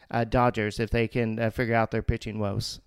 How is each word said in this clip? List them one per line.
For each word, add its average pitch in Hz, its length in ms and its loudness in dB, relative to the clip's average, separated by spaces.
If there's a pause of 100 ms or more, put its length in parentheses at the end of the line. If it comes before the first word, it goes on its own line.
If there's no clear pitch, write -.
uh, 117 160 0
Dodgers, 117 560 2
if 110 80 -2
they 117 180 2
can, 113 320 -2
uh, 113 100 2
figure 117 260 0
out 113 160 2
their 110 120 -2
pitching 110 360 -4
woes. 104 480 -4